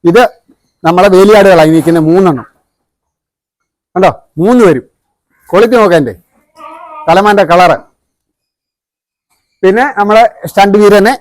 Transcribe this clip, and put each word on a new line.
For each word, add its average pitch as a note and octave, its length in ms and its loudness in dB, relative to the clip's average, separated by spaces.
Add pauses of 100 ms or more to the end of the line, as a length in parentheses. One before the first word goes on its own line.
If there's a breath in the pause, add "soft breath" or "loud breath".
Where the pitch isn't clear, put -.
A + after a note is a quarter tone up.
(100)
ഇത് A3+ 120 0 (640)
നമ്മളെ F3+ 300 0
വേലിയാടുകളായി G3 580 2
നിൽക്കുന്ന E3 260 -2 (100)
മൂന്നെണ്ണം E3+ 360 -2 (1500)
കണ്ടോ, F3+ 160 0 (320)
മൂന്ന് A#3+ 240 0
പേരും. C3+ 200 -2 (640)
ക്വാളിറ്റി A3 300 0
നോക്കാം F3 200 0
എൻ്റെ A#2 140 -6 (960)
തലമാൻ്റെ G3+ 420 0
കളറ്. E3+ 260 2 (1900)
പിന്നെ G3 220 0 (140)
നമ്മളെ G#3+ 260 2 (260)
സ്റ്റണ്ട് G3+ 300 0
വീരനെ G#3 400 2